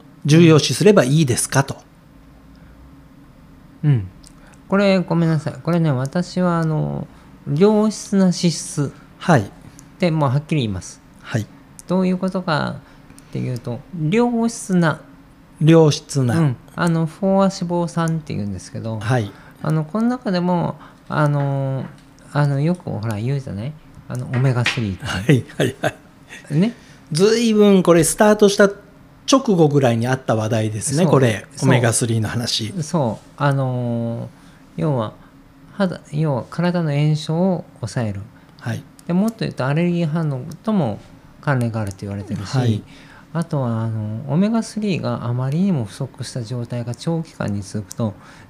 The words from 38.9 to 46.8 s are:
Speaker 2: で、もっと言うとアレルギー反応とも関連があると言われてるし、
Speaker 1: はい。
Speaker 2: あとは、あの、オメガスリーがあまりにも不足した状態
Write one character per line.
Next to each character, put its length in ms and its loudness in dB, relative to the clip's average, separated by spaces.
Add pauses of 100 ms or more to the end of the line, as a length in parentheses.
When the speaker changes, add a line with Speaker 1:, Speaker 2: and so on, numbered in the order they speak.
Speaker 2:
で、 80 -4
も 140 2
っ 40 -2
と 80 -14
言 100 -4
う 40 -12
と 120 -4
ア 80 0
レ 100 0
ル 80 0
ギ 120 0
ー 40 0
反 240 -2
応 100 -6 (220)
と 80 -2
も 280 0 (420)
関 180 0
連 120 -2
が 100 -4
あ 40 -2
る 60 -6
と 100 -12
言 80 -8
わ 60 -6
れ 80 -8
て 100 -8
る 120 -6
し、 120 -4
Speaker 1:
は 80 2
い。 180 0 (500)
Speaker 2:
あ 100 -2
と 180 -4
は、 220 -2
あ 60 -4
の、 400 -6
オ 80 0
メ 120 2
ガ 140 0
ス 160 -8
リ 180 -2
ー 40 -6
が 240 -4
あ 80 -2
ま 160 -2
り 100 -2
に 120 2
も 140 0
不 80 -14
足 300 -10
し 80 -14
た 120 -8
状 220 -8
態 200 -8